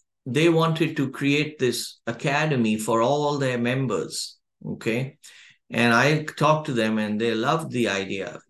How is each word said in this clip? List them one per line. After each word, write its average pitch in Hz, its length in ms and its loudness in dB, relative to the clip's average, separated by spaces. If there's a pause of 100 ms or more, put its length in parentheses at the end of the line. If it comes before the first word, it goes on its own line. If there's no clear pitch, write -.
(240)
they 147 240 2
wanted 160 480 2
to 135 140 0
create 143 480 0
this - 480 -2
academy 131 720 0
for 113 240 0
all 143 360 2
their 127 200 0
members, 120 800 -4 (260)
okay? 117 540 -6 (500)
And 117 240 2
I 143 320 4
talked 151 420 2
to 143 60 -4
them 110 260 0
and 107 220 -2
they 117 140 0
loved 139 380 -2
the 117 160 0
idea 95 500 -4 (120)